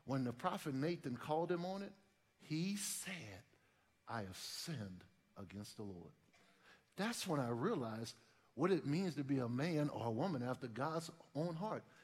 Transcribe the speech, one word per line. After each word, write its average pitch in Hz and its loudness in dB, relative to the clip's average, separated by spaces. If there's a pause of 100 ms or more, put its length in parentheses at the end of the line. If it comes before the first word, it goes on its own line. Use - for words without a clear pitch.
When 131 2
the 120 0
prophet 175 -2
Nathan 139 0
called 160 0
him 175 0
on 190 -2
it, 202 -8 (500)
he 175 0
said, 160 -6 (640)
"I 113 -2
have 92 -6
sinned 101 -6 (340)
against 101 -10
the 110 -6
Lord." 87 -8 (840)
That's 226 0
when 160 2
I 123 2
realized 120 0 (400)
what 165 4
it 175 6
means 160 2
to 143 0
be 135 4
a 123 2
man 151 4
or 110 0
a 113 4
woman 135 2
after 131 -2
God's 156 0 (260)
own 165 2
heart. 165 -2 (200)